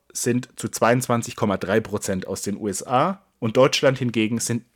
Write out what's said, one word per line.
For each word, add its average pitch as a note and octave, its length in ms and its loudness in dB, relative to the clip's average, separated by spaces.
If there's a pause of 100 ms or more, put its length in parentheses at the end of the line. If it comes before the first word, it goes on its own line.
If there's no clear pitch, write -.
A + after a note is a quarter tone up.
(120)
sind B2+ 420 -2
zu - 140 -6
zweiundzwanzig A#2+ 680 2
Komma G2+ 220 0
drei G2 240 0
Prozent G2 480 -4
aus F#2+ 140 -6
den G2+ 140 -4
U G#2 120 -6
S - 180 -6
A D3+ 360 0 (180)
und A2+ 160 -4
Deutschland C3 420 4
hingegen A#2 400 0
sind A#2 260 -4 (120)